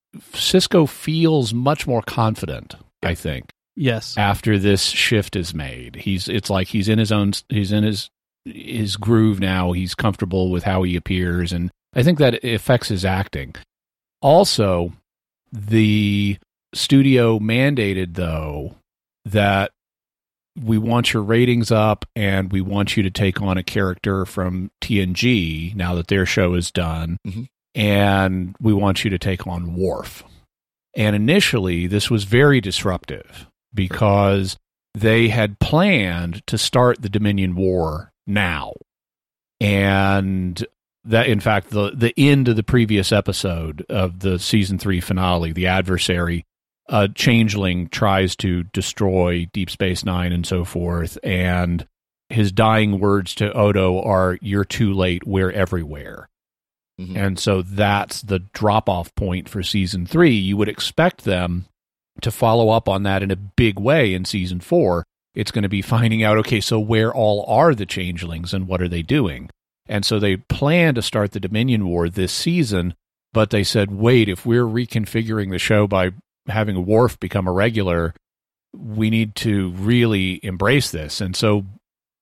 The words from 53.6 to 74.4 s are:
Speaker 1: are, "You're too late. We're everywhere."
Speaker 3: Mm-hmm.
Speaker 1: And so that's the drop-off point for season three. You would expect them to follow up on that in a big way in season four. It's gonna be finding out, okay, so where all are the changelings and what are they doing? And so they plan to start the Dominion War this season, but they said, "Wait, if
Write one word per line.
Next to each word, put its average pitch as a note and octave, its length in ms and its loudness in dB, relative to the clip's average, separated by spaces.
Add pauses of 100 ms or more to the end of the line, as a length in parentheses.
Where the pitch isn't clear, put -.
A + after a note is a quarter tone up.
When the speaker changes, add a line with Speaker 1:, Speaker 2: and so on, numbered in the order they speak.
Speaker 1:
are, F#2 400 2
"You're G2+ 240 -2
too G#2 280 0
late. F#2 340 0
We're F#2+ 240 0
everywhere." E2 800 -6 (680)
Speaker 3:
Mm-hmm. F#2 180 -10
Speaker 1:
And G2 220 -2
so G2 220 0
that's G2+ 640 -2
the G2 160 -2
drop-off G2+ 760 -2
point F#2 320 -4
for G2 160 -8
season F#2 420 -2
three. D#3+ 300 4
You G2 220 0
would G#2 100 0
expect - 580 -2
them F2+ 400 -2 (560)
to A2+ 100 -4
follow A2+ 380 4
up A2+ 200 2
on G2 140 0
that F#2+ 200 0
in G2 80 -2
a F#2 60 0
big G2+ 420 0
way A#2+ 340 2
in F#2 120 -4
season F2+ 340 -4
four. F2+ 460 0 (300)
It's G#2+ 160 -6
gonna G2+ 180 -2
be G2 140 -2
finding A2+ 400 2
out, G#2+ 160 4
okay, A2 200 0
so A2 200 -2
where A2 340 2
all G#2+ 340 0
are C#3+ 280 4
the G2+ 100 -6
changelings F2 680 -8
and F#2+ 140 -4
what F2+ 140 -2
are F2 80 -2
they E2+ 140 -4
doing? E2 460 -2 (380)
And G#2 160 -2
so A2 160 0
they G2+ 180 2
plan D#3 580 2
to A#2 60 -2
start G#2 300 -2
the G2+ 80 -8
Dominion G#2+ 480 0
War E2+ 220 0
this F2+ 240 -2
season, A2 640 -2 (360)
but A2 200 2
they G#2 120 2
said, G2+ 280 0
"Wait, A2+ 360 4
if F#2 180 -6